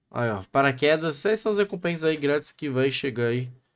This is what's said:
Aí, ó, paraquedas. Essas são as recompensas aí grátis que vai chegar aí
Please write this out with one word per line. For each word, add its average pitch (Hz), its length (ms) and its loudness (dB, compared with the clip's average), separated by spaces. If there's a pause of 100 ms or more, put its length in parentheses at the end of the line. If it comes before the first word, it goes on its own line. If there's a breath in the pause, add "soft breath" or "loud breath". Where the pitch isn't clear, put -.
(120)
Aí, 120 180 -2
ó, 101 220 -4
paraquedas. 147 760 2
Essas 214 140 2
são 220 120 0
as 202 60 0
recompensas 175 460 -2
aí 160 120 2
grátis 147 360 -2
que 147 180 -8
vai 131 220 2
chegar 120 380 -2
aí 123 200 -2 (260)